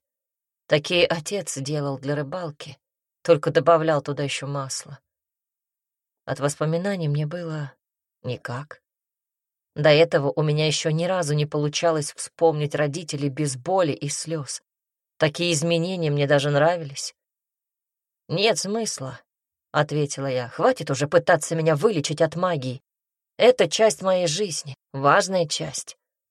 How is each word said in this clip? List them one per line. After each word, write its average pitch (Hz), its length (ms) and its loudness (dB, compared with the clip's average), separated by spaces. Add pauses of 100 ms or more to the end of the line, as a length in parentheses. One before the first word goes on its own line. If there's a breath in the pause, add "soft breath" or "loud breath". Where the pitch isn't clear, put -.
(680)
Такие 165 400 2
отец 170 520 -4
делал 143 400 -4
для 139 160 -4
рыбалки, 151 640 -8 (420)
только 160 300 4
добавлял 160 500 4
туда 147 220 -6
ещё 139 240 -6
масло. 139 520 -8 (1300)
От - 160 -6
воспоминаний 165 680 -2
мне 147 180 0
было 156 480 -8 (480)
никак. 123 580 -10 (920)
До 147 160 4
этого 151 440 4
у 156 80 0
меня 151 240 2
ещё 156 220 -2
ни 156 160 0
разу 175 300 0
не 147 100 2
получалось 151 720 0
вспомнить 151 600 0
родителей 147 540 -2
без 135 300 -4
боли 175 340 0
и 143 160 -4
слёз. 156 540 -8 (560)
Такие 170 340 2
изменения 170 580 0
мне 143 160 2
даже 143 220 4
нравились. 147 640 0 (1120)
"Нет 196 280 2
смысла", — 190 640 -6 (520)
ответила 147 560 -2
я. 127 200 -4
Хватит 170 420 0
уже 139 160 -2
пытаться 170 480 2
меня 160 220 2
вылечить 160 460 0
от 156 140 0
магии. 151 460 -4 (560)
Это 208 300 6
часть 214 320 2
моей 185 260 2
жизни, 156 480 -4 (200)
важная 175 520 4
часть, - 520 -10 (320)